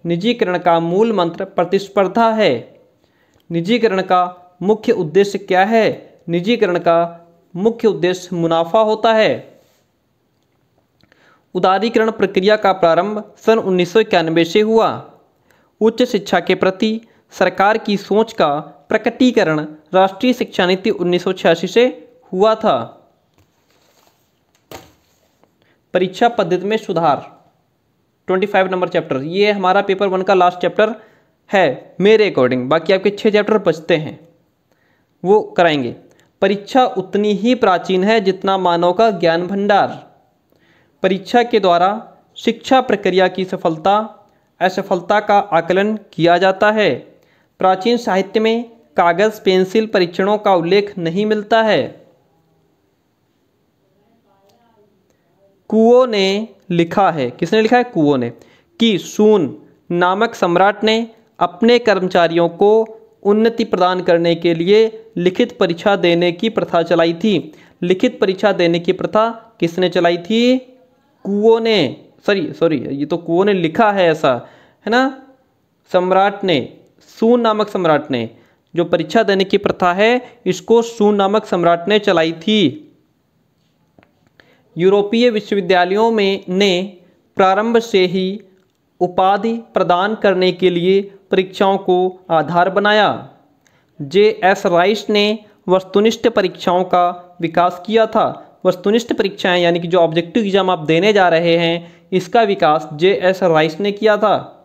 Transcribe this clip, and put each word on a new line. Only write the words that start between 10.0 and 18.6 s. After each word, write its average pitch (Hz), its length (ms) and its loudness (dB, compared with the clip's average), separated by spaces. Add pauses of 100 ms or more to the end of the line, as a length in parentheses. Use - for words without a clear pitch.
उदारीकरण 202 560 0
प्रक्रिया 202 460 0
का 196 160 0
प्रारंभ 185 680 0
सन 226 200 2
उन्नीस 180 340 0
सौ 220 80 2
इक्यानवे 165 440 0
से 170 160 0
हुआ। 214 520 0 (680)
उच्च 220 220 0
शिक्षा 202 380 -2
के 180 140 -2
प्रति 214 460 -2 (300)
सरकार 196 480 0
की 208 180 -4
सोच 214 360 -2
का 151 280 0